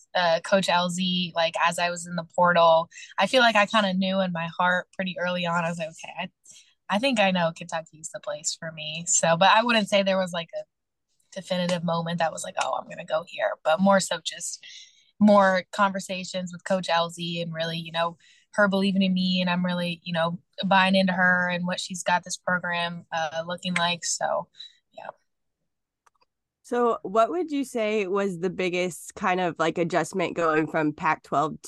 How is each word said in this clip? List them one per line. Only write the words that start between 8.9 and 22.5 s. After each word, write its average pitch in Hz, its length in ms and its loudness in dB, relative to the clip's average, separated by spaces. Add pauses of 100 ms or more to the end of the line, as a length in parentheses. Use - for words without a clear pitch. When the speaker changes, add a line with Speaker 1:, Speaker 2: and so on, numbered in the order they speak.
Speaker 1:
So, 170 300 2
but 185 120 6
I 220 160 6
wouldn't 226 240 2
say 202 140 4
there 190 160 0
was, 180 140 -2
like, 170 220 -6
a 156 80 -8 (680)
definitive 180 500 -2
moment 170 380 -2
that 160 120 0
was - 120 -10
like, 185 180 -10
"Oh, - 160 -2
I'm - 100 -10
gonna - 160 -12
go 156 220 -2
here," - 260 -4 (120)
but 160 160 2
more 196 200 6
so 170 240 -4
just - 400 -10 (540)
more 196 540 6
conversations 185 800 -4
with 175 120 -16
Coach 185 240 -2
Elzy 170 540 -2
and 165 100 -8
really, 165 260 -6
you 165 120 -12
know, 170 280 -2 (340)
her 208 160 4
believing 196 340 2
in 185 100 2
me, 185 280 0
and 180 100 0
I'm 180 140 0
really, 175 400 -4
you 175 80 -10
know, 170 260 -2 (260)
buying 190 300 4
into 190 180 4
her 180 360 2
and 175 180 -4
what 180 140 -4
she's 180 220 -10
got 175 220 0
this 180 140 -10
program, 175 720 -4